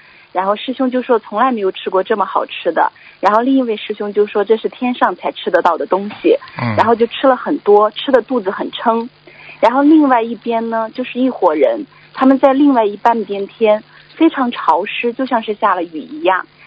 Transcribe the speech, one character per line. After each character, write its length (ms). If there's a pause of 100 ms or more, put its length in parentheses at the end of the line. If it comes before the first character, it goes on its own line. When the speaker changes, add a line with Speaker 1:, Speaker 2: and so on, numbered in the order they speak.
(320)
Speaker 1:
然 140
后 100
师 180
兄 180
就 100
说 160
从 220
来 120
没 80
有 120
吃 180
过 140
这 120
么 80
好 220
吃 260
的， 200 (280)
然 140
后 80
另 160
一 60
位 140
师 180
兄 180
就 140
说 160
这 140
是 120
天 240
上 220
才 160
吃 180
得 120
到 160
的 100
东 220
西， 280 (240)
Speaker 2:
嗯。 160
Speaker 1:
然 80
后 100
就 120
吃 200
了 80
很 240
多， 320
吃 200
得 120
肚 160
子 100
很 220
撑。 360 (520)
然 140
后 80
另 260
外 140
一 140
边 340
呢， 240
就 100
是 160
一 100
伙 240
人， 320 (280)
他 120
们 140
在 140
另 200
外 120
一 100
半 300
边 220
天， 360 (320)
非 140
常 220
潮 340
湿， 260
就 140
像 180
是 120
下 200
了 80
雨 160
一 220
样。 260 (200)